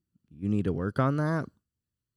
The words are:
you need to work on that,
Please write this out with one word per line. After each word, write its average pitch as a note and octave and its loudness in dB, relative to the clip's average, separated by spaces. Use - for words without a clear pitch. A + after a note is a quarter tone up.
you E2+ -6
need G#2 2
to F#2 0
work F2 -2
on C3+ 2
that, D3+ 0